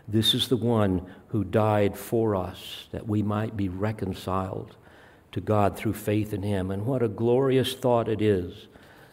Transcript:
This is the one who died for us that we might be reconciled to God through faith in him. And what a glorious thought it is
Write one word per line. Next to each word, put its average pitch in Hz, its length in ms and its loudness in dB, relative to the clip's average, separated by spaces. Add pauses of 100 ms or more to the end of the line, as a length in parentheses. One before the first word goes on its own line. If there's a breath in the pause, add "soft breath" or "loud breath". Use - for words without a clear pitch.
This 110 240 4
is 120 160 0
the 123 80 4
one 104 520 2 (200 loud breath)
who 101 160 0
died 104 520 2
for 110 380 0
us - 560 -8
that 95 160 -8
we 104 160 0
might 107 320 -2
be 101 140 -2
reconciled 95 1080 -4 (560 soft breath)
to - 80 -6
God 101 380 2
through 107 160 -2
faith 107 400 -2
in 95 100 -6
him. 98 260 -2
And 101 160 -6
what 131 160 -2
a 117 60 2
glorious 123 640 2
thought 117 360 2
it 107 120 -2
is 95 460 0 (460 soft breath)